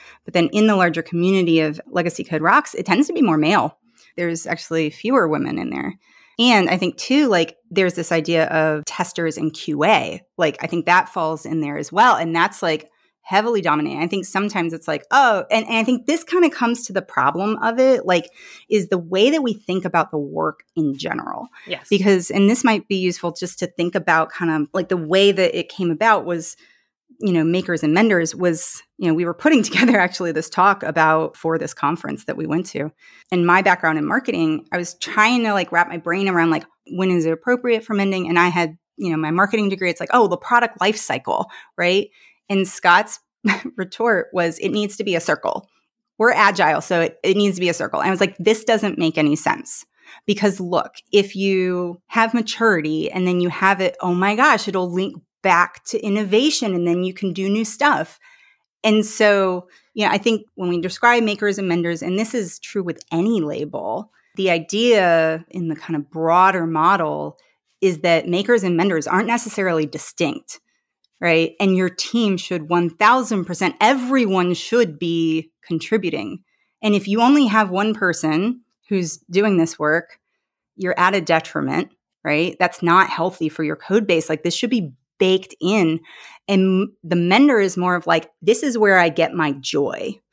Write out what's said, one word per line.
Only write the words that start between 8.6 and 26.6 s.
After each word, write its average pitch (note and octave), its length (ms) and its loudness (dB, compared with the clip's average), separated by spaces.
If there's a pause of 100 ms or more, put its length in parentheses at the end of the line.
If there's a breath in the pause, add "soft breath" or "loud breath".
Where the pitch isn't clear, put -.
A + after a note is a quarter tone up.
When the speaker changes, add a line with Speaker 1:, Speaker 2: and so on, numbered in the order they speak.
Speaker 1:
testers E3+ 520 -6
and D#3 160 -4
Q D3 300 -4
A. E3+ 400 0 (160)
Like, D#3 220 0
I - 40 -10
think E3 220 -4
that F3+ 220 4
falls D#3+ 360 -4
in D#3+ 160 -4
there D3 160 -6
as D3 140 -8
well. G#3+ 240 6
And E3 200 -4
that's, F#3 280 0
like, D#3 260 -2 (360)
heavily G#3+ 360 0
dominating. D3+ 400 -2
I E3+ 60 -2
think F#3+ 180 -4
sometimes F#3+ 480 -2
it's D#3+ 120 -12
like, D3+ 240 -6
oh, A#3 400 4
and, A3 160 0
and A3+ 120 -2
I A3 80 0
think B3 220 0
this E4 180 -2
kinda F4 240 4
comes A#3+ 360 -2
to - 60 -12
the F#3 100 -4
problem F3+ 640 -2
of A3+ 160 -2
it, C4 260 4
like, F3 240 0 (400 loud breath)
is G3+ 200 0
the F#3+ 80 0
way F#3 320 2
that D#4 120 0
we A#3 120 -2
think F#3 320 -6
about E3 260 0
the D#3 60 -4
work D#3 480 -6 (100)
in D3 220 0
general. - 500 -8 (180 loud breath)
Speaker 2:
Yes. F3+ 220 -12
Speaker 1:
Because, F#3+ 420 2
and G3 200 4
this A#3+ 160 2
might A3 240 0
be G3 80 -2
useful F3+ 340 -2
just - 280 -8
to F3+ 80 -4
think F3 280 -4
about D#3+ 340 2
kind E3+ 220 -4
of, D3+ 220 -2
like, F#3 160 -4
the F#3 80 0
way F#3+ 340 4
that F#3 260 0
it F3 120 -6
came F3+ 200 -4
about F3 360 2
was, E3+ 320 -6 (640 soft breath)